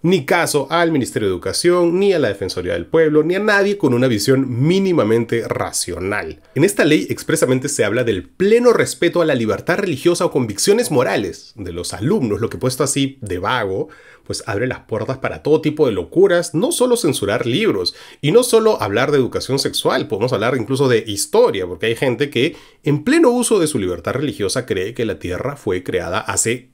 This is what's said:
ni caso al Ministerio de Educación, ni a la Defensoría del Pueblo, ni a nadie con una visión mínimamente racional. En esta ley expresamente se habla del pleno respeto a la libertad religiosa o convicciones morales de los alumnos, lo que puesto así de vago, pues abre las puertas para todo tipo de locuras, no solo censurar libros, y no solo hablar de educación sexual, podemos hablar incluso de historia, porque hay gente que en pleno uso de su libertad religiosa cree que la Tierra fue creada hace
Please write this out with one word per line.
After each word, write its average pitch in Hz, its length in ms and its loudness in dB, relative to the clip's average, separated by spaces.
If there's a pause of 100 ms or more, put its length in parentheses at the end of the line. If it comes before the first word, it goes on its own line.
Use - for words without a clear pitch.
ni 165 240 2
caso 151 440 0
al 170 220 0
Ministerio 117 360 -2
de 92 60 0
Educación, 170 640 0
ni 196 160 2
a 170 60 2
la 127 80 2
Defensoría 92 460 -4
del 87 120 -4
Pueblo, 156 380 2
ni 170 100 0
a 190 60 0
nadie 202 380 2
con 123 160 2
una 123 140 2
visión 123 600 2
mínimamente 117 800 2
racional. 95 960 -6 (120)
En 135 100 2
esta 202 220 2
ley 156 240 2
expresamente 131 600 0
se - 160 0
habla 113 180 0
del 104 240 -2
pleno 226 460 4
respeto - 480 0
a 160 40 2
la 156 80 2
libertad 117 460 -2
religiosa 175 460 0
o 156 60 0
convicciones 180 600 0
morales 131 640 -2
de 92 160 -12
los 87 220 -8
alumnos, 110 460 -2
lo 113 100 -2
que 98 100 -10
puesto 127 240 -2
así 139 380 -2
de 90 180 -8
vago, 107 480 -2 (380)
pues - 200 -10
abre 110 220 -4
las - 140 -6
puertas 110 360 -6
para - 240 -8
todo 156 200 2
tipo 151 260 2
de 113 60 0
locuras, 175 600 2
no 208 180 0
solo 247 260 2
censurar 120 500 0
libros, 123 480 0 (260)
y 143 100 0
no 240 120 6
solo 220 400 2
hablar 110 280 0
de 147 60 2
educación 131 400 0
sexual, - 500 -2
podemos 113 260 0
hablar 120 260 0
incluso 131 280 0
de 113 200 4
historia, 101 580 2
porque 90 220 -4
hay 113 80 0
gente 139 340 0
que 131 280 0 (260)
en 147 220 0
pleno 311 240 6
uso 233 300 2
de 160 80 2
su 120 120 -2
libertad 90 340 -4
religiosa 127 540 -4
cree 98 260 -4
que 123 120 -4
la 98 120 -4
Tierra 90 380 -6
fue 92 280 -4
creada 90 360 -4
hace 113 540 -4